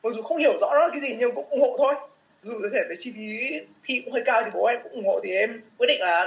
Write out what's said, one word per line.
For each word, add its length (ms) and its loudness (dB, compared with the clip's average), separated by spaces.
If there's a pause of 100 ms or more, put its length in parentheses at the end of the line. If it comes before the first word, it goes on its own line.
mặc 80 -2
dù 120 -6
không 160 -2
hiểu 220 4
rõ 140 2
nó 60 6
là 120 6
cái 80 -8
gì 180 -4
nhưng 160 0
cũng 160 -8
ủng 100 0
hộ 180 4
thôi. 160 4 (480)
Dù 100 -12 (100)
có 100 -2
thể 160 2
về 100 -8
chi 180 -10
phí 440 -6 (240)
thi 200 -4
cũng 80 -10
hơi 140 -2
cao 180 4
thì 100 -6
bố 120 2
em 160 0
cũng 100 -18
ủng 140 -8
hộ, 180 2
thì 120 -4
em 260 0 (160)
quyết 80 4
định 140 2
là 260 4